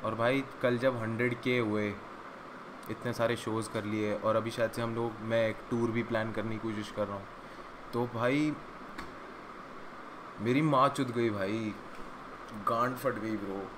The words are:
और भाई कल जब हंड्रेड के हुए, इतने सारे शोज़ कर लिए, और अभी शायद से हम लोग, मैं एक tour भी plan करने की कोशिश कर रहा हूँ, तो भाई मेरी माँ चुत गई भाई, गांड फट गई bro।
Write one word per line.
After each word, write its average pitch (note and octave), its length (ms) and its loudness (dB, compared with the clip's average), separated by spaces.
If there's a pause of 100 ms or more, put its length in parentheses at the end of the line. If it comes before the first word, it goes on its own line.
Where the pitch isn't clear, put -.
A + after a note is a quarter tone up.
और A2+ 120 0
भाई B2 280 4 (180)
कल B2 160 4
जब B2+ 200 4
हंड्रेड A2+ 440 0
के B2 180 4
हुए, G#2 340 2 (960)
इतने A#2 220 -4
सारे A#2 220 4
शोज़ A2 340 0
कर A2 140 -2
लिए, G#2 320 2
और A2 200 2
अभी A2 160 2
शायद A2+ 200 2
से A#2+ 100 -2
हम A#2 140 0
लोग, A#2 160 0 (100)
मैं A2+ 260 4
एक G#2+ 80 0 (140)
tour A#2 220 4
भी A#2 120 2
plan A2 280 0
करने G#2+ 260 -2
की - 0 -
कोशिश G#2+ 340 -4
कर G#2 160 0
रहा G2+ 80 -2
हूँ, G2 100 -6 (680)
तो A#2+ 220 2
भाई C#3 380 4 (1900)
मेरी B2 220 4
माँ C#3 280 8
चुत C3+ 220 0
गई A#2 180 4
भाई, G#2 440 0 (960)
गांड A#2+ 280 2
फट B2 180 0
गई G#2+ 240 -2
bro। G2 300 -4 (100)